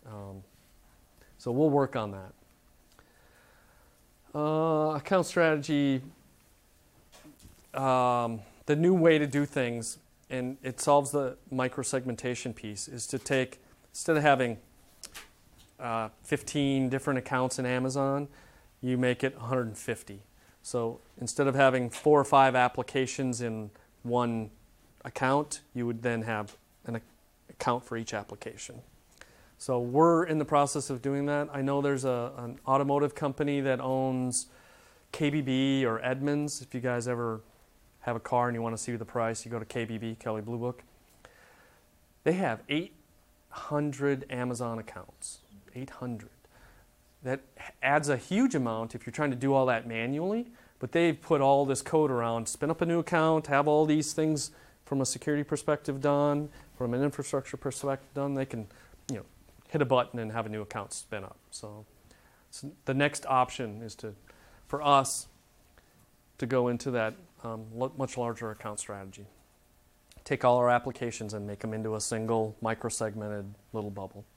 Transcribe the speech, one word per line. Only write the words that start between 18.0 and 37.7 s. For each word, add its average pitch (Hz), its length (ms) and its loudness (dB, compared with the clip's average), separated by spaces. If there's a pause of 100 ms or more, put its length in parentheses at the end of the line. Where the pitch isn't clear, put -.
you 127 160 0
make 123 260 2
it 131 140 0
a - 40 -14
hundred 123 260 0
and 104 100 -8
fifty. 101 460 -8 (400)
So 120 380 -4 (200)
instead 135 260 0
of 135 80 2
having 127 360 6
four 151 300 6
or 135 40 4
five 139 300 8
applications 127 840 0
in 110 300 -6 (320)
one 120 480 0 (540)
account, 139 560 0 (140)
you 120 120 -2
would 117 160 -4
then 117 200 0
have 107 340 -4 (280)
an 117 120 -6
ac-, 113 80 -10 (440)
account 123 360 -2
for - 120 -6
each 113 160 -6
application. 117 680 -10 (760)
So 127 220 -2
we're 160 440 6
in 160 140 0
the 151 60 2
process 143 460 2
of 123 120 -6
doing 139 240 -2
that. 147 260 0
I 139 100 -4
know 139 200 2
there's 139 220 0
a, 123 340 0
an 120 280 -10
automotive 143 480 2
company 143 460 -2
that 135 200 0
owns 131 640 -2 (680)
K 151 180 0
B 151 120 0
B 135 420 2
or 113 200 0
Edmunds. 143 580 -2
If - 120 -20
you 127 60 -4
guys 120 280 -2
ever 117 320 -4 (600)